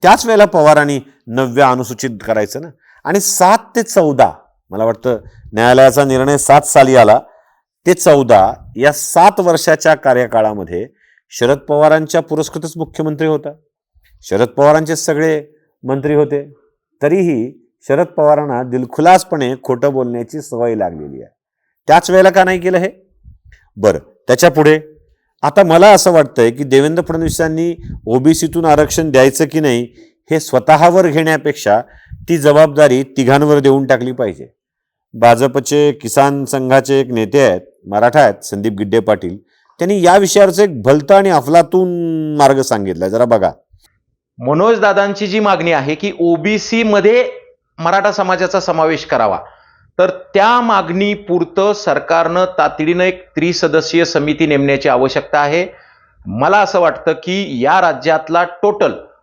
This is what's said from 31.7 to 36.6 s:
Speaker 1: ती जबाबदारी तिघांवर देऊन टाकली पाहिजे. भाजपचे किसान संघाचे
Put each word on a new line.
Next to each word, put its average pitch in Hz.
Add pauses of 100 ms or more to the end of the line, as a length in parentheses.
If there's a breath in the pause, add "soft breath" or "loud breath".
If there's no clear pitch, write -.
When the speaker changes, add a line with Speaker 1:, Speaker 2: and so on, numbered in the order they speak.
Speaker 1:
ती 170
जबाबदारी 147
तिघांवर 139
देऊन 135
टाकली 127
पाहिजे. 98 (580)
भाजपचे 127
किसान 139
संघाचे 131